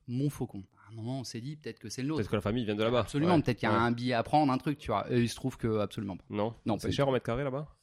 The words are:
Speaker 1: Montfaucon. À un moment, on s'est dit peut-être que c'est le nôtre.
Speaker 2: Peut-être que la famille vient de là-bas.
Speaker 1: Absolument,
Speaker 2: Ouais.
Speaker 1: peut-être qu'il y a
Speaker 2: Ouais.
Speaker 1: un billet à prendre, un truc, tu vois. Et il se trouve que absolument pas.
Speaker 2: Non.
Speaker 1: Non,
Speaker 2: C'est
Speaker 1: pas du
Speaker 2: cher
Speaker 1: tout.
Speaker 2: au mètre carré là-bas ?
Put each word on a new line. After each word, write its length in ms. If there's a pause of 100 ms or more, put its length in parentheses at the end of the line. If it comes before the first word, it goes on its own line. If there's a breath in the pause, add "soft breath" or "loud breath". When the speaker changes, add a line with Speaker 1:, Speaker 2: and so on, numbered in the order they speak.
Speaker 1:
Montfaucon. 540 (160)
À 140
un 40
moment, 260
on 20
s'est 180
dit 140
peut-être 240
que 100
c'est 140
le 60
nôtre. 100
Speaker 2:
Peut-être 100
que 60
la 60
famille 240
vient 100
de 80
là-bas. 160
Speaker 1:
Absolument, 340
Speaker 2:
Ouais. 80
Speaker 1:
peut-être 160
qu'il 100
y 40
a 40
Speaker 2:
Ouais. 80
Speaker 1:
un 80
billet 220
à 80
prendre, 320
un 60
truc, 180
tu 140
vois. 200
Et 80
il 100
se 60
trouve 220
que 220
absolument 380
pas. 120
Speaker 2:
Non. 240 (140)
Speaker 1:
Non, 100
Speaker 2:
C'est 60
Speaker 1:
pas 60
du 60
Speaker 2:
cher 100
Speaker 1:
tout. 40
Speaker 2:
au 40
mètre 120
carré 180
là-bas ? 240 (160)